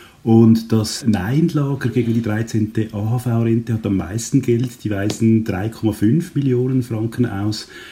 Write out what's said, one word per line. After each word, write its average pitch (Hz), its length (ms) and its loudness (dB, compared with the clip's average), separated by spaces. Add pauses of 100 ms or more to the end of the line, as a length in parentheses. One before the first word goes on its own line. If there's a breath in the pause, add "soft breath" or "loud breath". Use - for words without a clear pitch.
(220 loud breath)
Und 113 500 6
das 110 340 -2
Nein-Lager 139 840 0
gegen 113 220 0
die 113 100 0
dreizehnte 110 680 -2
A-H-V-Rente 117 840 -2
hat 110 120 -4
am 98 100 0
meisten 107 460 -2
Geld. 120 400 -2
Die 107 80 -4
weisen 107 540 2
drei 101 240 -4
Komma 110 240 -2
fünf 139 420 0
Millionen 131 480 0
Franken 117 440 -4
aus. 101 420 -4 (240 loud breath)